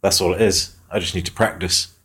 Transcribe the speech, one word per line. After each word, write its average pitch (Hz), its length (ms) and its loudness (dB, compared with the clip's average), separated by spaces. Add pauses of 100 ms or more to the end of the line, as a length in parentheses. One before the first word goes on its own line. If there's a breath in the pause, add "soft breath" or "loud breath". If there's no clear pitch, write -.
That's 95 180 2
all 90 140 2
it 92 80 2
is. 101 340 2 (160)
I 104 80 0
just 85 160 -6
need 87 120 -2
to - 40 -10
practice. - 600 -2 (120)